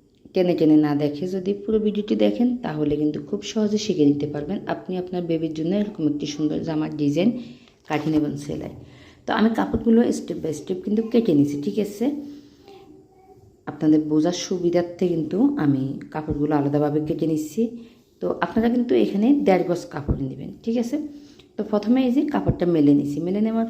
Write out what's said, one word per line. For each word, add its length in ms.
টেনে 260
টেনে 260
না 60
দেখে 220
যদি 160
পুরো 220
ভিডিওটি 300
দেখেন, 220
তাহলে 360
কিন্তু 180
খুব 100
সহজে 340
শিখে 260
নিতে 220
পারবেন 240
আপনি 280
আপনার 280
বেবির 280
জন্য 140
এরকম 300
একটি 140
সুন্দর 220
জামার 240
ডিজাইন, 280
কাটিং 320
এবং 120
সেলাই। 300
তো 40
আমি 180
কাপড়গুলো 420
step 260
by 160
step 260
কিন্তু 160
কেটে 280
নিছি, 160
ঠিক 220
আছে? 200
আপনাদের 300
বোঝার 260
সুবিধার্থে 680
কিন্তু 240
আমি 200
কাপড়গুলো 460
আলাদাভাবে 480
কেটে 240
নিচ্ছি। 300
তো 60
আপনারা 300
কিন্তু 180
এখানে 240
দেড় 220
গজ 120
কাপড় 260
নেবেন, 200
ঠিক 200
আছে? 140
তো 60
প্রথমে 360
এই 80
যে 60
কাপড়টা 320
মেলে 240
নিছি, 260
মেলে 200
নেওয়ার 240